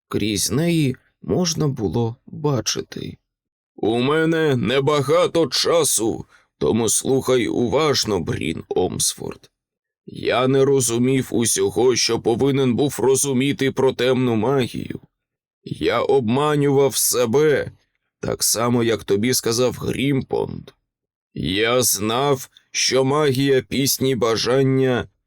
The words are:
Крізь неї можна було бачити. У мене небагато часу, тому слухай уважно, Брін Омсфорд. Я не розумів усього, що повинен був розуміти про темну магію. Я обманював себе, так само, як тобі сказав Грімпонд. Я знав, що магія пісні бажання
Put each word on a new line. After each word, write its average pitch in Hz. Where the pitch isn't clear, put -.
Крізь 104
неї 151
можна 156
було 117
бачити. -
У 117
мене 156
небагато 143
часу, 113
тому 110
слухай 127
уважно, 123
Брін 73
Омсфорд. -
Я 113
не 135
розумів 127
усього, 107
що 113
повинен 127
був 135
розуміти 135
про 131
темну 127
магію. 123
Я 90
обманював 139
себе, 123
так -
само, 120
як 113
тобі 107
сказав 117
Грімпонд. 117
Я 110
знав, 117
що 131
магія 135
пісні 131
бажання 127